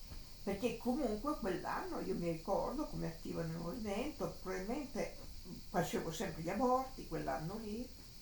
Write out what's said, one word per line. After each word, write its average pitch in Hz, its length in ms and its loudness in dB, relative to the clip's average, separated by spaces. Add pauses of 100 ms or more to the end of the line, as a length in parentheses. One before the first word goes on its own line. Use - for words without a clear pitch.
(440)
perché 220 320 2
comunque 247 640 2
quell'anno 202 640 0
io 180 120 0
mi 170 160 2
ricordo 190 560 2
come 165 220 -2
attiva 170 340 -2
nel 160 140 -2
movimento, 202 840 -2
probabilmente 190 760 -2 (540)
facevo 170 420 2
sempre 165 300 -2
gli 165 80 0
aborti 254 580 4
quell'anno 156 500 0
lì, 226 300 -2 (340)